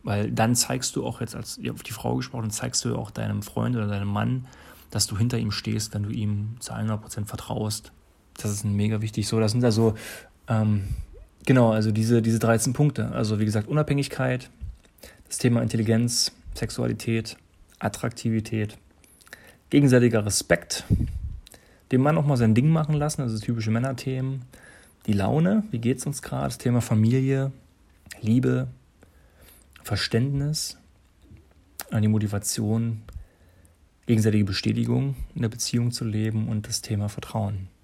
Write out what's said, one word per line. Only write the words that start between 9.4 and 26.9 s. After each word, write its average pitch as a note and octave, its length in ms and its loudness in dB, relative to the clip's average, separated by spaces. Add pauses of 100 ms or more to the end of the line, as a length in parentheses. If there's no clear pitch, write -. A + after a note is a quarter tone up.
sind B2 100 2
also, A2+ 320 4 (540)
ähm, G#2+ 360 2 (600)
genau, B2 280 6
also A2 200 2
diese, A2 300 4
diese A2+ 160 2
dreizehn A2+ 340 2
Punkte. D3 380 2
Also A2 280 0
wie G#2+ 60 2
gesagt, G#2+ 240 0
Unabhängigkeit, C#3 800 -2 (800)
das - 80 -8
Thema A#2+ 240 4
Intelligenz, A2+ 720 2 (220)
Sexualität, A2+ 800 -4 (440)
Attraktivität, A2 1000 -4 (880)
gegenseitiger B2 560 6
Respekt, - 600 -2 (1080)
dem B2+ 80 4
Mann D3+ 160 4
auch D3+ 80 2
mal C#3+ 140 2
sein A2 160 6
Ding C3+ 160 6
machen D#3 240 2
lassen, D3 260 -2
also A2+ 180 -2
typische A2 320 -2
Männerthemen, C3 760 -2 (600)
die A2 60 0
Laune, D#3+ 580 2
wie A#2+ 80 -4
geht's B2 280 0
uns C#3+ 160 -6
gerade, C3 240 -4
das C3 120 -4
Thema A#2+ 220 2
Familie, C3 720 2 (720)